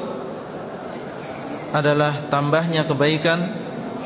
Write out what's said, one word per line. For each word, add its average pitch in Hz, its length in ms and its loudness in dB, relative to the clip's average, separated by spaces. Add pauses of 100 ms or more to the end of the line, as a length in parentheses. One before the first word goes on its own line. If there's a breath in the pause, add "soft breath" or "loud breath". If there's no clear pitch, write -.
(1700)
adalah 147 560 4
tambahnya 156 580 2
kebaikan 156 800 2 (400)